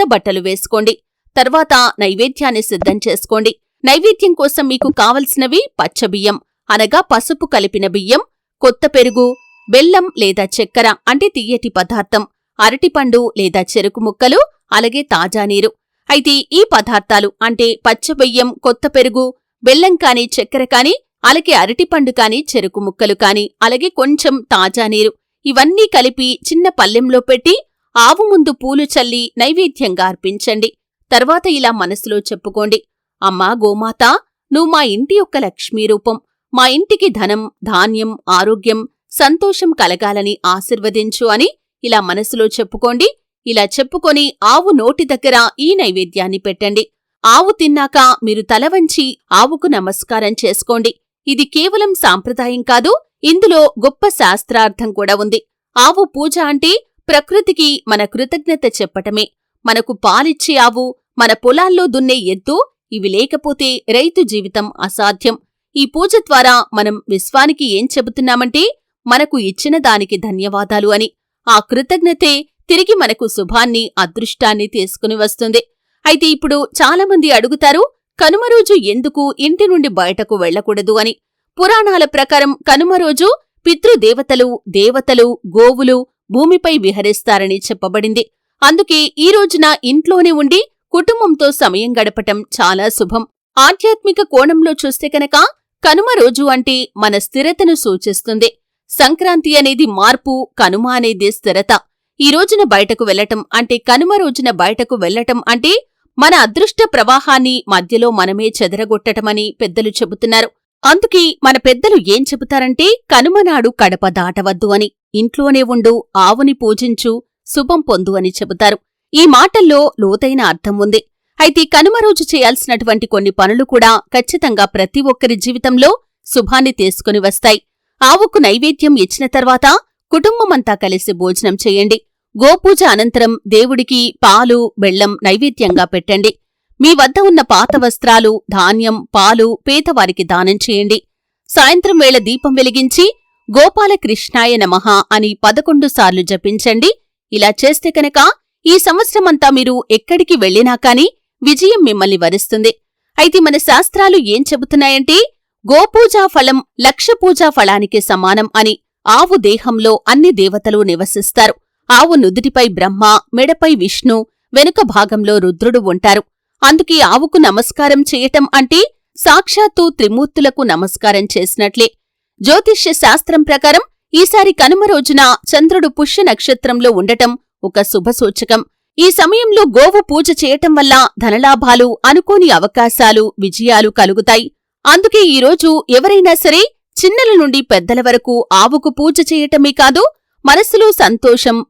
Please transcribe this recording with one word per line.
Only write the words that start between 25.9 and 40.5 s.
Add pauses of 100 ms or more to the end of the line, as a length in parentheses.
కలిపి (120)
చిన్న
పల్లెంలో
పెట్టి (320)
ఆవు
ముందు
పూలు
చల్లి
నైవేద్యంగా
అర్పించండి. (380)
తర్వాత
ఇలా
మనసులో
చెప్పుకోండి, (400)
"అమ్మా
గోమాత, (500)
నువ్వు
మా
ఇంటి
యొక్క
లక్ష్మీ
రూపం. (340)
మా
ఇంటికి
ధనం, (120)
ధాన్యం, (120)
ఆరోగ్యం, (240)
సంతోషం
కలగాలని
ఆశీర్వదించు"